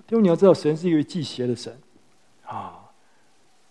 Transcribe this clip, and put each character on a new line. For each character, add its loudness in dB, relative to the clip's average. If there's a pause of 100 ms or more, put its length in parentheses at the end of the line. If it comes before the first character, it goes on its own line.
弟 -4
兄， 2
你 6
要 4
知 2
道， 8
神 -2
是 -4
一 2
位 2
忌 -8
邪 -6
的 -4
神。 -14 (720)
啊， -14 (960)